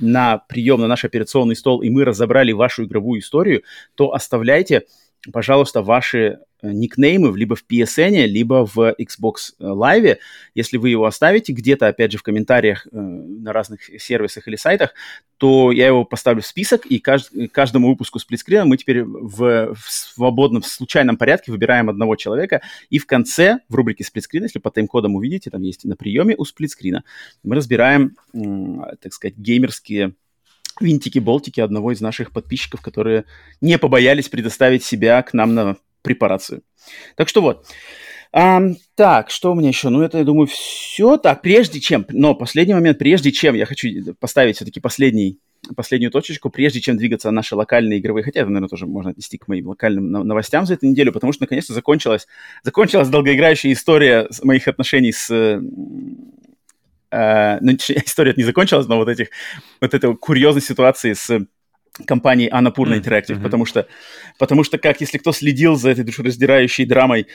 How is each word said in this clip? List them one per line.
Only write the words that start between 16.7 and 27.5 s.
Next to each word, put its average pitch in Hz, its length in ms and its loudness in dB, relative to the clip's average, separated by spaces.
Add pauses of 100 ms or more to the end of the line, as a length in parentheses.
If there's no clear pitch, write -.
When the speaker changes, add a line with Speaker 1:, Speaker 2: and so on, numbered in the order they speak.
Speaker 1:
и 123 140 0
кажд-, 131 520 -2
каждому 127 360 2
выпуску 123 320 -2
сплитскрина 180 440 -2
мы 131 120 4
теперь 123 280 -2
в, 110 680 -2
в 110 160 -18
свободном, 120 720 0
в - 40 -12
случайном 123 500 -2
порядке 127 360 0
выбираем 113 380 0
одного 110 260 -2
человека, 143 440 -4 (300)
и 151 80 0
в - 80 -6
конце, 170 520 2 (100)
в 113 60 -12
рубрике 110 300 -2
сплитскрина, 156 400 -8
если 156 160 -10
по 110 100 -6
тайм-кодам 107 460 -2
увидите, 143 340 -8
там 92 120 -10
есть 95 220 -10
«На 95 120 -8
приеме 170 420 -2
у 147 60 -6
сплитскрина», 95 580 -8 (420)
мы 110 120 -4